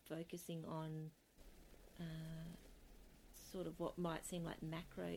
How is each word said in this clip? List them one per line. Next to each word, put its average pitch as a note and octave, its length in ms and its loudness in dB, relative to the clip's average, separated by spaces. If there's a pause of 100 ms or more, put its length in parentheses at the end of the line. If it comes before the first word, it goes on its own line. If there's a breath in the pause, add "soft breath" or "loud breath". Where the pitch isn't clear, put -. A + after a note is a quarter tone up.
focusing E3 600 0
on, D#3 440 2 (880)
uh, F3 60 0 (1300)
sort - 320 0
of D#3+ 140 0
what - 160 4
might E3 300 4
seem F3 180 2
like - 180 0
macro E3+ 540 0